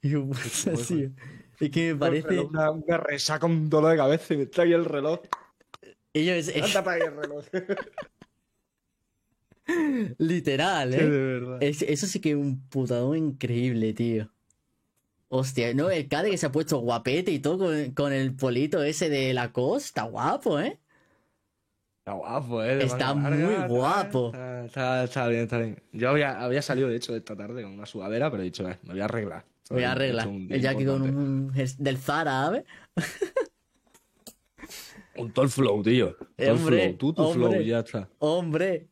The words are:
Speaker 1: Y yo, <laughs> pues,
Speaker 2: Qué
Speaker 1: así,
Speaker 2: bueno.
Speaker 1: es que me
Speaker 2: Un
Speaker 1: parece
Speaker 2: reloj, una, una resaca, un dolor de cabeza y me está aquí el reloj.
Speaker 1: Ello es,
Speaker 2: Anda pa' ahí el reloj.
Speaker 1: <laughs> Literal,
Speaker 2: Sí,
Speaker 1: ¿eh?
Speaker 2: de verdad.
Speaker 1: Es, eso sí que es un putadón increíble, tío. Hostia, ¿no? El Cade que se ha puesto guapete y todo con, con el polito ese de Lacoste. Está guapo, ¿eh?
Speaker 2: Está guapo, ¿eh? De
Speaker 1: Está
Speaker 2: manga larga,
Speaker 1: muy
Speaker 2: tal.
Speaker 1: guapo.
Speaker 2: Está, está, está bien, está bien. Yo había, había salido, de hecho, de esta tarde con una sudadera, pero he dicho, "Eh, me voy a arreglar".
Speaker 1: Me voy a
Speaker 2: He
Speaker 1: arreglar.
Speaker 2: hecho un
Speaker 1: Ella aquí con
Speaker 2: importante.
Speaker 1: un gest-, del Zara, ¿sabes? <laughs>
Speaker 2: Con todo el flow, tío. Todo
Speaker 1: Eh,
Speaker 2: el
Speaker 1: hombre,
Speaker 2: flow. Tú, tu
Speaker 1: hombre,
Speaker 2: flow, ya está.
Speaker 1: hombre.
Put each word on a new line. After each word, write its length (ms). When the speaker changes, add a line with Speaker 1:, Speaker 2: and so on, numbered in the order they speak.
Speaker 1:
Y 80
yo, 160
<laughs> 20
pues, 360
Speaker 2:
Qué 80
Speaker 1:
así, 300
Speaker 2:
bueno. 140
Speaker 1:
es 120
que 160
me 80
Speaker 2:
Un 40
Speaker 1:
parece 300
Speaker 2:
reloj, 220
una, 200
una 260
resaca, 480
un 240
dolor 220
de 60
cabeza 360
y 40
me 60
está 180
aquí 100
el 140
reloj. 340
Speaker 1:
Ello 200
es, 220
Speaker 2:
Anda 280
pa' 100
ahí 80
el 160
reloj. 340
Speaker 1:
<laughs> 580
Literal, 760
Speaker 2:
Sí, 60
Speaker 1:
¿eh? 100
Speaker 2:
de 100
verdad. 220
Speaker 1:
Es, 220
eso 240
sí 120
que 120
es 40
un 340
putadón 480
increíble, 760
tío. 360
Hostia, 440
¿no? 160
El 160
Cade 240
que 80
se 80
ha 40
puesto 280
guapete 520
y 80
todo 200
con, 320
con 220
el 220
polito 460
ese 280
de 240
Lacoste. 560
Está 140
guapo, 560
¿eh? 200
Speaker 2:
Está 180
guapo, 460
¿eh? 140
De 80
Speaker 1:
Está 280
Speaker 2:
manga 160
larga, 160
Speaker 1:
muy 100
Speaker 2:
tal. 140
Speaker 1:
guapo. 580
Speaker 2:
Está, 380
está, 380
está 240
bien, 160
está 160
bien. 200
Yo 180
había, 340
había 200
salido, 260
de 60
hecho, 160
de 80
esta 160
tarde 260
con 120
una 120
sudadera, 460
pero 100
he 40
dicho, 220
"Eh, 160
me 100
voy 80
a 40
arreglar". 400
Speaker 1:
Me 60
voy 80
a 60
Speaker 2:
He 20
Speaker 1:
arreglar. 340
Speaker 2:
hecho 100
un 160
Speaker 1:
Ella 200
aquí 140
con 180
Speaker 2:
importante. 160
Speaker 1:
un 340
gest-, 240
del 220
Zara, 320
¿sabes? 320
<laughs> 580
Speaker 2:
Con 180
todo 120
el 60
flow, 320
tío. 320
Todo 120
Speaker 1:
Eh, 80
Speaker 2:
el 60
Speaker 1:
hombre, 340
Speaker 2:
flow. 120
Tú, 160
tu 100
Speaker 1:
hombre, 260
Speaker 2:
flow, 120
ya 180
está. 300
Speaker 1:
hombre. 720